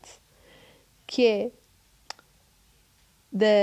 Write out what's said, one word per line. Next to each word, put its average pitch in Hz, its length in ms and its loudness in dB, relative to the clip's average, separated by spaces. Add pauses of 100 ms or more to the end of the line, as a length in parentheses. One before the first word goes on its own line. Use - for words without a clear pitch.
(1040)
que 247 200 -2
é 220 260 -2 (1800)
da, 214 140 -2 (180)